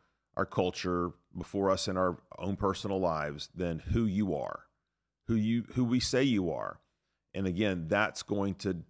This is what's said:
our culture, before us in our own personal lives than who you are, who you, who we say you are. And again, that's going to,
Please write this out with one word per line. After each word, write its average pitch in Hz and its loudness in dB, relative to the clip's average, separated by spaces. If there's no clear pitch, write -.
our 95 2
culture, 87 0
before 98 0
us 92 0
in 92 -2
our 92 2
own 95 -2
personal 98 0
lives 76 -2
than 85 -2
who 113 0
you 95 0
are, 50 -6
who 113 2
you, 113 0
who 127 2
we 123 2
say 127 2
you 98 2
are. 50 -6
And 95 0
again, 92 0
that's 101 2
going 98 0
to, 95 -2